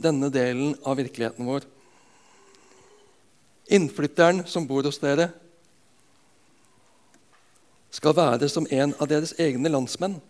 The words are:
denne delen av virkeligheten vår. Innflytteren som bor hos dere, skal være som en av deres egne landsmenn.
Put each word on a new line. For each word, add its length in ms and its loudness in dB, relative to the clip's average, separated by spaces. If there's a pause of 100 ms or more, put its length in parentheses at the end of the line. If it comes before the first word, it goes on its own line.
denne 280 0
delen 420 0 (100)
av 160 -2
virkeligheten 480 -6
vår. 160 -4 (2000)
Innflytteren 720 4
som 240 -6
bor 160 0
hos 160 -4
dere, 300 2 (2750)
skal 240 2
være 320 2
som 240 -2
en 240 2
av 100 0
deres 320 0
egne 300 0
landsmenn. 480 -4 (120)